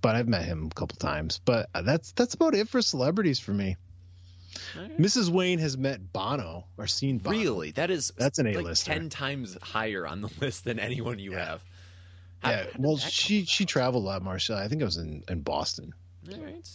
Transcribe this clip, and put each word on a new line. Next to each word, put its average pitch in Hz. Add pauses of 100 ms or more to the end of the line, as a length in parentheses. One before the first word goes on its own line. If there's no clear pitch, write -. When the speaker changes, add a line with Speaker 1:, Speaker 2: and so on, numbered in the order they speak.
Speaker 1:
but 110
I've 117
met 92
him 80
a -
couple -
times. 76
But 117 (160)
that's, 147
that's 247
about 330
it 214
for 254
celebrities 147
for -
me. 98 (1000)
Speaker 2:
All 160
right. 320
Speaker 1:
Missus 196
Wayne 180
has 139
met 131
Bono 98 (100)
or 107
seen 135
Bono. 170
Speaker 2:
Really? 104
That 165
is, 165
Speaker 1:
That's 139
an 127
Speaker 2:
like, 101
Speaker 1:
A-lister. 85
Speaker 2:
ten 160
times 135
higher 107
on 82
the 104
<laughs> -
list 135
than 120
anyone 113
you 98
Speaker 1:
Yeah. 92
Speaker 2:
have. 80 (760)
How, 143
Speaker 1:
Yeah. -
Speaker 2:
how -
did -
Speaker 1:
Well, 147
Speaker 2:
that 143
Speaker 1:
she, 208
Speaker 2:
come 170
Speaker 1:
she -
Speaker 2:
about? 170
Speaker 1:
traveled 127
a -
lot 95
more. 92
So 110
I 98
think 151
I -
was 87
in, 78
in 87
Boston. 73 (380)
Speaker 2:
All -
right. 311